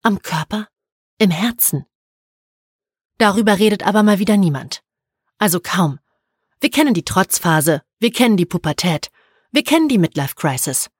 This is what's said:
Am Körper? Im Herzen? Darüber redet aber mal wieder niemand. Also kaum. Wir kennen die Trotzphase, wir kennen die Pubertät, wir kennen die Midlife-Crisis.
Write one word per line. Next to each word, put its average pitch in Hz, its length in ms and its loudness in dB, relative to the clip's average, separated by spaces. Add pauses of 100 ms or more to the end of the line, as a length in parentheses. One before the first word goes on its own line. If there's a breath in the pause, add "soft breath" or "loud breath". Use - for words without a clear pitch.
Am 202 200 -2
Körper? 208 460 -6 (500)
Im 208 120 4
Herzen? 170 540 -4 (1300)
Darüber 208 400 2
redet 208 260 2
aber 208 180 2
mal 208 160 4
wieder 208 180 2
niemand. 139 460 -2 (560)
Also 180 220 0
kaum. 160 400 -2 (600)
Wir - 100 0
kennen 285 240 2
die 165 100 -2
Trotzphase, 160 800 0 (180)
wir 233 100 2
kennen 240 260 2
die 175 100 0
Pubertät, - 640 -4 (420)
wir 202 100 2
kennen 320 260 0
die 247 100 2
Midlife-Crisis. 143 1000 -4